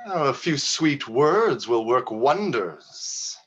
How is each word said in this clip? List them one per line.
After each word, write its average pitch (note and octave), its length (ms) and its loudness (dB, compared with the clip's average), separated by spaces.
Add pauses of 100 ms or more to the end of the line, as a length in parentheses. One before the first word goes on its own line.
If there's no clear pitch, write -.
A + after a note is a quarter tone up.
Oh, F3 240 0
a C3 40 0
few D3 240 -2
sweet C#3+ 500 0
words D3 600 2
will A2+ 180 2
work B2 240 2
wonders. A#2+ 1400 -2